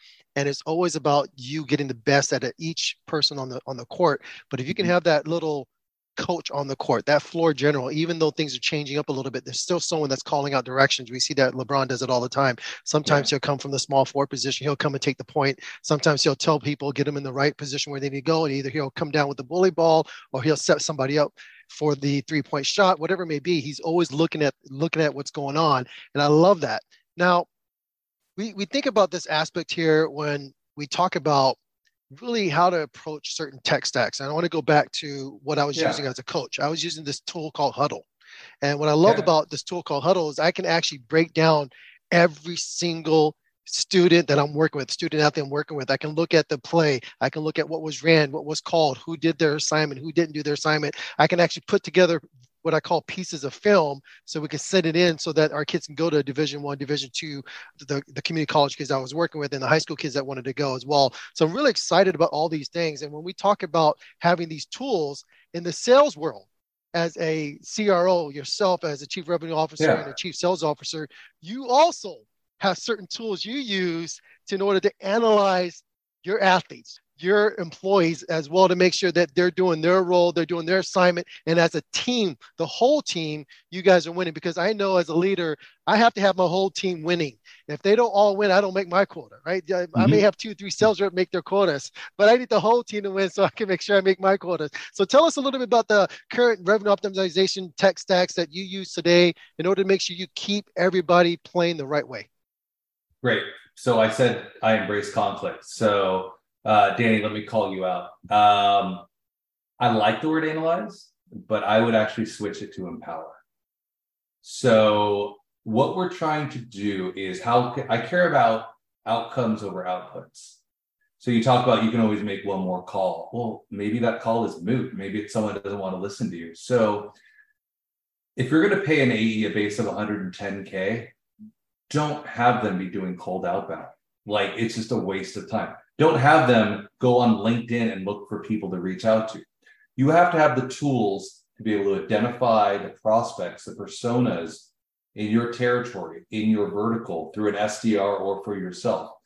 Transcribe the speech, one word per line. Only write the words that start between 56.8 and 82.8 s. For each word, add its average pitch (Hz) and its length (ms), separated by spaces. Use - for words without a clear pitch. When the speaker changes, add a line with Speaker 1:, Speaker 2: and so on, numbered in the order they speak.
Speaker 1:
Two, 143 280
the, 143 220
the 131 120
community 160 260
college 143 300
kids 139 140
I 135 80
was 127 160
working 160 260
with 143 140
and 135 80
the 131 60
high 156 100
school 156 160
kids 143 200
that 135 120
wanted 131 180
to 131 80
go 139 220
as 120 100
well. 139 300
So 160 120
I'm 165 80
really 277 160
excited 180 460
about 156 140
all 151 180
these 151 200
things. 156 340
And 147 100
when 151 100
we 180 100
talk 202 300
about 160 360
having 170 300
these 156 180
tools 170 580
in 170 80
the 170 100
sales 269 440
world, 139 300
as 170 240
a 156 440
C 208 280
R 180 180
O 175 220
yourself, 165 520
as 147 200
a 143 40
chief 160 220
revenue 165 260
officer 156 300
Speaker 2:
Yeah. 135 160
Speaker 1:
and 139 100
a - 40
chief 165 200
sales 175 300
officer, 151 440
you 233 280
also 254 480
have 185 180
certain 202 300
tools 220 380
you 220 100
use 185 640
to, 196 80
in 185 40
order 196 200
to 202 200
analyze 196 840
your 196 180
athletes, 180 580
your 208 420
employees 175 640
as 160 260
well, 185 180
to 180 60
make 180 180
sure 180 200
that 175 220
they're 180 160
doing 175 300
their 180 220
role, 175 280
they're 165 140
doing 170 220
their 185 140
assignment. 180 460
And 170 120
as 170 180
a 151 60
team, 220 440
the 165 80
whole 277 340